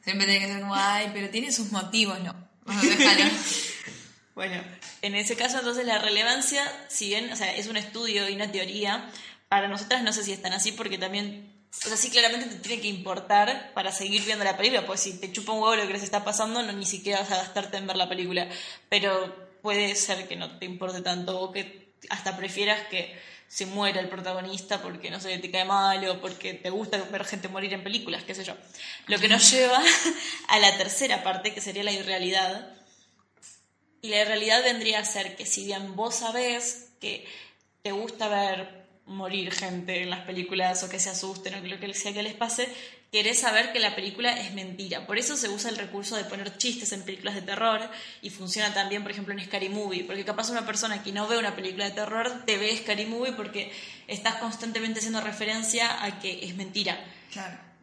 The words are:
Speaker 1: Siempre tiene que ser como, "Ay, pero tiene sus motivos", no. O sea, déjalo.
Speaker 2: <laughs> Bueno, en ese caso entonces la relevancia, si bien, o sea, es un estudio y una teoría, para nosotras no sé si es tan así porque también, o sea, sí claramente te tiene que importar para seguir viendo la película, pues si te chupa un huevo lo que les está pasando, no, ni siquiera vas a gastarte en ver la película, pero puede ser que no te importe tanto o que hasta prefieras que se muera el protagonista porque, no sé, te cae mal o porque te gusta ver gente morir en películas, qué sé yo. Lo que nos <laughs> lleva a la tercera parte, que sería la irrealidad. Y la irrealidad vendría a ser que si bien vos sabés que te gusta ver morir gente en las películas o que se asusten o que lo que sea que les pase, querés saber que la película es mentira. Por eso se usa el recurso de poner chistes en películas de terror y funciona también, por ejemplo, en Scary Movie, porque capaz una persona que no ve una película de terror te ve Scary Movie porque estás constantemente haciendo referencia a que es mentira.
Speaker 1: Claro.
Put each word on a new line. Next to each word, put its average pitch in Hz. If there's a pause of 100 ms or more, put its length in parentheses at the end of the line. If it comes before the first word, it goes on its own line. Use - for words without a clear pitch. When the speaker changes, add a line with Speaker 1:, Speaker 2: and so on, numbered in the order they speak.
Speaker 1:
Siempre 196
tiene 196
que 196
ser 202
como, 196
"Ay, 202
pero 202
tiene 240
sus 214
motivos", 190
no. 180 (320)
O 196
sea, 202
déjalo. 302
Speaker 2:
<laughs> - (920)
Bueno, 185 (400)
en 202
ese 214
caso 247
entonces 240
la 226
relevancia, 240 (260)
si 208
bien, 220
o 220
sea, 196
es 208
un 220
estudio 208
y 202
una 202
teoría, 202 (400)
para 202
nosotras 208
no 214
sé 214
si 196
es 190
tan -
así 202
porque 202
también, 202 (320)
o 214
sea, 214
sí 247
claramente 240
te 208
tiene 220
que 208
importar 202
para 190
seguir 202
viendo 214
la 190
película, 208
pues 190
si 180
te 190
chupa 208
un 220
huevo 220
lo 208
que 190
les 202
está 202
pasando, 220
no, 214
ni 196
siquiera 196
vas 190
a 196
gastarte 196
en 196
ver 185
la 180
película, 180 (400)
pero 185 (100)
puede 202
ser 185
que 170
no 165
te 185
importe 180
tanto 180
o 185
que 190 (280)
hasta 190
prefieras 196 (100)
que 175 (300)
se -
muera 196
el 180
protagonista 185
porque, 175
no 185
sé, 185
te 180
cae 185
mal 196
o 180
porque 185
te 180
gusta 208 (140)
ver 202
gente 190
morir 190
en 190
películas, 202
qué 190
sé 190
yo. 190 (540)
Lo 202
que 208
nos 214
<laughs> -
lleva 254 (680)
a 214
la 196
tercera 196
parte, 185
que 208
sería 202
la 208
irrealidad. 190 (1300)
Y 220
la 208
irrealidad 214
vendría 226
a 208
ser 190
que 220
si 196
bien 196
vos 226
sabés 240 (120)
que - (560)
te 202
gusta 220
ver 196 (220)
morir 190
gente 180
en 180
las 180
películas 185
o 185
que 185
se 196
asusten 185
o 196
que 180
lo 190
que 196
sea 202
que 208
les 214
pase, 233 (440)
querés 214
saber 240
que 247
la 208
película 202
es 202
mentira. 185
Por 208
eso 262
se 240
usa 208
el 214
recurso 202
de 202
poner 196
chistes 240
en 196
películas 190
de 196
terror 214 (420)
y 202
funciona 202
también, 196
por 202
ejemplo, 202
en 196
Scary 190
Movie, 196
porque 190
capaz 214
una 233
persona 214
que 196
no 208
ve 233
una 208
película 190
de 202
terror 226
te 214
ve 214
Scary 214
Movie 240
porque 202 (380)
estás 202
constantemente 226
haciendo 220
referencia 220
a 202
que 185
es 180
mentira. 190 (340)
Speaker 1:
Claro. 185 (240)